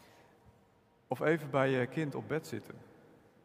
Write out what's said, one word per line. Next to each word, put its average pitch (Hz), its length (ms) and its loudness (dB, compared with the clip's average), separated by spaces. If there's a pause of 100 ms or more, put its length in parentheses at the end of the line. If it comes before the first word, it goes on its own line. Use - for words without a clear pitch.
(1080)
Of 131 120 -6
even 147 300 2
bij 135 200 4
je 127 160 2
kind 143 280 -2
op 113 140 -6
bed 156 180 -4
zitten. - 280 -10 (720)